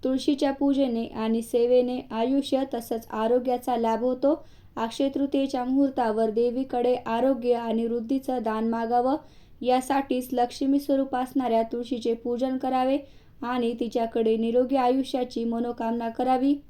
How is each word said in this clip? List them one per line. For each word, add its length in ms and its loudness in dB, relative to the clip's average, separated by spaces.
तुळशीच्या 480 0
पूजेने 540 0
आणि 360 -2
सेवेने 580 2
आयुष्य 520 0
तसंच 380 -6
आरोग्याचा 680 0
लाभ 260 0
होतो. 320 2
अक्षय 400 -2
तृतीयेच्या 480 0
मुहूर्तावर 680 2
देवीकडे 680 0
आरोग्य 580 0
आणि 320 0
वृद्धीचं 580 -2
दान 260 -2
मागावं. 460 2
यासाठीच 680 0
लक्ष्मी 480 0
स्वरूप 360 0
असणाऱ्या 460 0
तुळशीचे 420 -2
पूजन 440 -2
करावे 400 0
आणि 360 -2
तिच्याकडे 580 0
निरोगी 380 2
आयुष्याची 680 0
मनोकामना 640 -2
करावी. 460 2